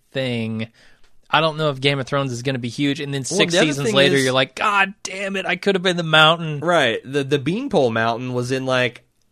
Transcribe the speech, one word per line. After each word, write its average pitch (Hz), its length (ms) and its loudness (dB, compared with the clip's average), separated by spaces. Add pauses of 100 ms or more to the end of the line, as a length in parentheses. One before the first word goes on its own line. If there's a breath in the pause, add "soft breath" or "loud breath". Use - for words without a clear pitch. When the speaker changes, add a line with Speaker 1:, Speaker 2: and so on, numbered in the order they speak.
(120)
Speaker 1:
thing. 113 560 -4 (680 soft breath)
I 151 60 2
don't 156 160 -2
know 156 140 0
if 131 100 -10
Game 143 160 0
of 131 80 -6
Thrones 139 260 -2
is 120 120 -8
gonna 135 160 -4
be 120 100 -6
huge." 139 300 -2
And 143 120 -8
then 139 100 -6
Speaker 2:
Well, 156 180 -2
Speaker 1:
six 165 140 2
Speaker 2:
the 170 80 2
other - 60 4
Speaker 1:
seasons 143 200 -2
Speaker 2:
thing - 80 0
Speaker 1:
later, 139 220 6
Speaker 2:
is 135 60 4
Speaker 1:
you're 131 100 2
like, 131 200 0
"God 196 480 0
damn 190 340 -8
it, 190 120 -6
I 180 80 0
could 196 180 0
have 185 80 -2
been 180 160 0
the 175 60 -4
mountain." 156 560 4
Speaker 2:
Right. 143 440 2
The, 139 200 -2
the 135 160 0
Beanpole 170 520 0
Mountain 117 440 -2
was 123 160 -4
in, 131 160 -2
like, 127 340 -2 (300)